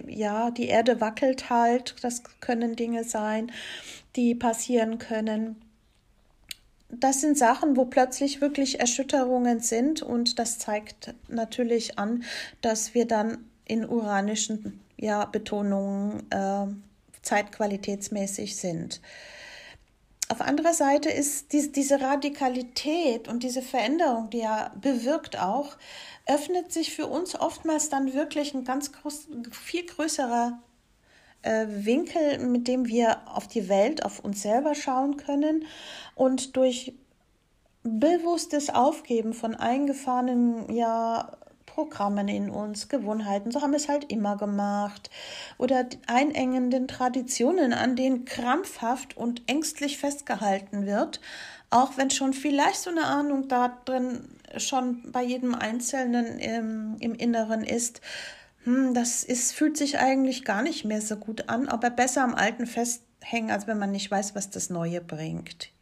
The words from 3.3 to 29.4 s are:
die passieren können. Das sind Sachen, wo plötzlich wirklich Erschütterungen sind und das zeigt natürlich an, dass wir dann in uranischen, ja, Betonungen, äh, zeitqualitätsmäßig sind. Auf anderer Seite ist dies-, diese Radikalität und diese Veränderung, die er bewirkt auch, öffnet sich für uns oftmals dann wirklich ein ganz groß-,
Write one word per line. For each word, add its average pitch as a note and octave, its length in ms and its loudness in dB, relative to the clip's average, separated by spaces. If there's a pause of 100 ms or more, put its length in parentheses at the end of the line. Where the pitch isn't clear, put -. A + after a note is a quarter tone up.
die A#3+ 200 4
passieren A3+ 640 2
können. A3 560 -2 (1400)
Das C4+ 300 2
sind D4 160 4
Sachen, B3+ 400 4
wo C4 80 4
plötzlich B3+ 560 2
wirklich C#4 380 0
Erschütterungen B3 800 2
sind B3+ 420 0
und A#3+ 380 -2
das A3+ 180 -2
zeigt - 560 -6 (140)
natürlich A3+ 720 -2
an, A#3 240 -2 (380)
dass A3 340 0
wir A#3 100 6
dann A3+ 400 0 (200)
in A3 220 -2
uranischen, G#3 920 -2 (180)
ja, G#3 280 0
Betonungen, G3+ 1040 -2
äh, G3 340 0 (560)
zeitqualitätsmäßig G3+ 1300 -2
sind. E3+ 460 -6 (1300)
Auf - 100 -2
anderer D#4+ 340 2
Seite D4 340 4
ist - 440 -2
dies-, D4 180 2
diese C#4 300 2
Radikalität C#4 1300 0
und A#3+ 140 -4
diese B3+ 220 -4
Veränderung, B3 640 0
die A#3 120 -2
er G#3+ 380 -2
bewirkt C4+ 600 0
auch, A3+ 360 -2 (520)
öffnet E4+ 440 0
sich E4 220 -2
für - 140 -4
uns F4+ 320 -4
oftmals D#4 500 0
dann C4+ 240 0
wirklich D4 400 -2
ein C4 100 -4
ganz C4 280 -2
groß-, - 360 -10 (240)